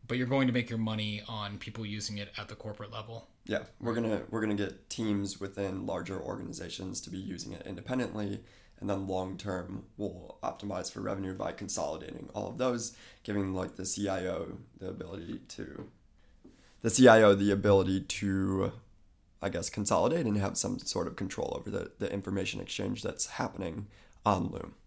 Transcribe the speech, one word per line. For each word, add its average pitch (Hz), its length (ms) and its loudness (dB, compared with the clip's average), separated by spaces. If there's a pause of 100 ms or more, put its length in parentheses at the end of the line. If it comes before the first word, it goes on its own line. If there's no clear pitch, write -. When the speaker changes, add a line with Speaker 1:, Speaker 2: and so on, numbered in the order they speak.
Speaker 1:
but 127 100 -4
you're 127 80 2
going 135 220 4
to 120 60 4
make 120 180 2
your 113 80 -2
money 107 480 -2
on 104 320 -8
people 113 260 -8
using 104 320 -6
it 101 200 -8
at 104 100 -8
the 107 80 -12
corporate 104 360 -10
level. 110 360 -12 (180)
Speaker 2:
Yeah, - 180 -2 (160)
we're 117 140 -2
gonna, 110 380 0
we're 110 100 0
gonna 107 140 2
get - 340 -4
teams 101 500 0
within 98 460 -4
larger 92 340 -4
organizations 90 840 -6
to - 100 -12
be 87 60 -6
using 95 360 -8
it 87 120 -12
independently, 104 760 -4 (400)
and 101 100 -4
then 98 180 0
long 92 300 -2
term, 92 460 -4 (140)
we'll 92 440 -8
optimize 92 500 -4
for 104 100 -8
revenue 98 340 -4
by - 160 -4
consolidating - 840 -6
all 101 140 -4
of - 100 -8
those, 120 380 0 (260)
giving, 98 320 -2
like, 92 220 -4
the 92 100 -8
C 101 240 -2
I 92 160 -2
O 87 320 -4 (220)
the 95 100 -8
ability - 600 -10
to, - 400 -10 (920)
the 113 80 4
C 127 180 12
I 113 140 12
O 104 140 12
the 101 160 4
ability 98 500 6
to, 95 720 0 (680)
I 98 80 -2
guess, 87 200 -4
consolidate 110 560 2
and 104 120 2
have 98 200 0
some 101 220 -2
sort - 280 -2
of - 100 -8
control - 420 -4
over - 100 -10
the, 92 300 -4
the - 120 -2
information 98 500 -2
exchange 101 420 -4
that's - 220 -2
happening 95 640 -4 (380)
on 98 240 4
Loom. - 260 -10 (120)